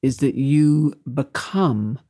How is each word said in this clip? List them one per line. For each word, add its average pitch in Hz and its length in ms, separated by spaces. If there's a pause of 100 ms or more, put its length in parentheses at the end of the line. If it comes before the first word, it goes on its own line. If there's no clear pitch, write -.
is 131 160
that 139 180
you 151 580 (200)
become 131 840 (100)